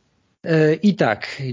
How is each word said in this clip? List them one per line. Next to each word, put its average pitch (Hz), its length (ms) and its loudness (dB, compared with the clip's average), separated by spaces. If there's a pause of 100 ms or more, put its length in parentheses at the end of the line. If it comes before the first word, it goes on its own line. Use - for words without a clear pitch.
(440)
E, 156 300 2
i 185 200 0
tak, - 480 -2 (100)